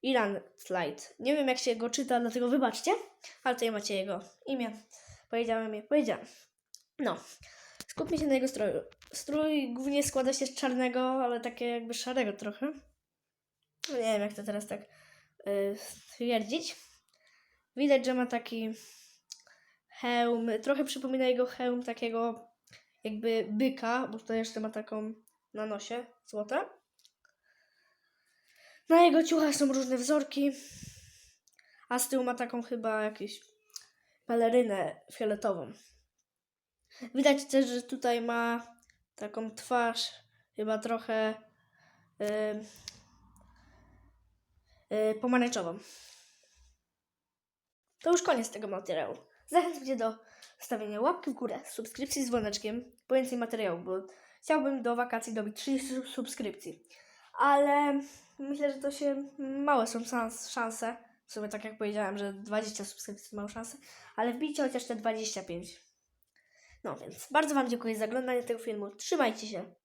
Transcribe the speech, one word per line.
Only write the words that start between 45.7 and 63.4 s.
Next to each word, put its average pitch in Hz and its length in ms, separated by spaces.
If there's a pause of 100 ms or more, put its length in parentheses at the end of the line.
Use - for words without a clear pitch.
To 330 100
już 359 120
koniec 254 260
tego 214 180
materiału. 180 500 (300)
Zachęcam 320 380
cię 262 100
do 226 200 (440)
stawienia 214 420
łapki 320 300
w - 20
górę, 240 320
subskrypcji 269 580
z 240 40
dzwoneczkiem 220 640 (160)
po 254 80
więcej 254 220
materiałów, 220 460
bo 185 80 (500)
chciałbym 277 400
do 240 140
wakacji 240 380
dobić 208 240
trzydzieści 262 380
sub-, 262 120
subskrypcji. - 760 (500)
Ale 285 680 (380)
myślę, 285 340
że 269 60
to 277 120
się 277 380 (100)
małe 269 480
są 233 180
szans-, 226 440
szanse. 233 480 (280)
W - 80
sumie 214 160
tak 214 160
jak 220 120
powiedziałem, 208 400
że 202 160
dwadzieścia 208 520
subskrypcji - 440
to 214 60
małe 208 140